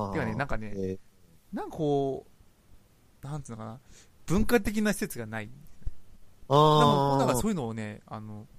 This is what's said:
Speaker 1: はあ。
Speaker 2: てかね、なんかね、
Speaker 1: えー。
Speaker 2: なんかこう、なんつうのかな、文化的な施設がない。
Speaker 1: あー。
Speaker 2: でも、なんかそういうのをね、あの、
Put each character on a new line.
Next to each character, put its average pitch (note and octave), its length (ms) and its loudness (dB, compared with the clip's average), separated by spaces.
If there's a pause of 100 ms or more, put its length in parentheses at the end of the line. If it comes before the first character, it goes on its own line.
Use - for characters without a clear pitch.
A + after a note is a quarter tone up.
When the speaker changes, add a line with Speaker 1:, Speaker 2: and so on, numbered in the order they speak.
Speaker 1:
は - 20 -6
あ。 G2 40 -6
Speaker 2:
て - 60 -2
か B2+ 60 -2
ね、 A2 100 -4
な B2 80 -4
ん C#3+ 60 -8
か A#2 80 -2
ね、 G#2+ 180 -8
Speaker 1:
え F#2+ 240 -6 (540)
ー。 - 20 -6
Speaker 2:
な G4+ 100 -6
ん F4+ 40 -10
か - 80 -14
こ C#3+ 480 -2 (1000)
う、 - 20 -12
な D3 120 -8
ん C#3+ 40 -10
つ - 60 -14
う A#2+ 60 -14
の A2 40 -14
か A2 60 -12
な、 A2+ 160 -14 (460)
文 G3+ 200 4
化 A#3+ 140 4
的 G#3 220 -2
な G#3 100 2
施 - 80 -4
設 F3 180 -6
が A#2 80 -8
な A2 140 -8
い。 A2 100 -8 (1000)
Speaker 1:
あ C3+ 40 2
ー。 D3+ 260 8
Speaker 2:
で D3 60 8
も、 C#3 320 4
な C3+ 60 4
ん C3 60 2
か C3 80 4
そ A#2+ 100 0
う A3 40 0
い - 20 0
う - 20 -4
の C3 120 -4
を A2+ 60 -6
ね、 A2 320 -8
あ A2 140 -12
の、 G#2+ 260 -12 (140)